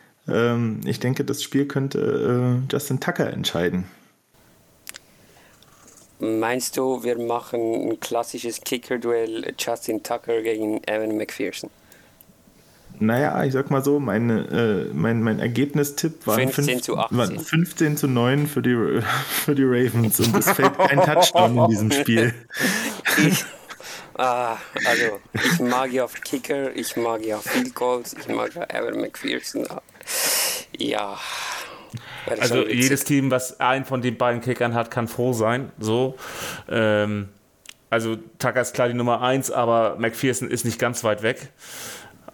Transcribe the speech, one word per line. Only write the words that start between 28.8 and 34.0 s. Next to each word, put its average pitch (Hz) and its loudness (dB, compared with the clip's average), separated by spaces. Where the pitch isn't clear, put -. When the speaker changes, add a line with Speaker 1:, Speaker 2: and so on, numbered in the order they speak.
Speaker 2:
McPherson. 123 -6
Ja. 104 -4
Wäre 110 -4
Speaker 3:
Also 117 2
Speaker 2:
schon 127 4
witzig. 120 2
Speaker 3:
jedes 135 2
Team, 139 2
was 127 0
einen 135 2
von 127 -4